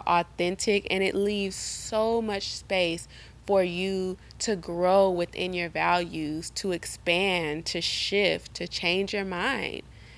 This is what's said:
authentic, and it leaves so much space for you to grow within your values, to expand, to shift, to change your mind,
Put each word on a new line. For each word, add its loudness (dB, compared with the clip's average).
authentic, 2
and 2
it 2
leaves 0
so -2
much -4
space 0
for 6
you -2
to -2
grow 4
within -2
your -2
values, 0
to -4
expand, 0
to -4
shift, 0
to -8
change -2
your -2
mind, -4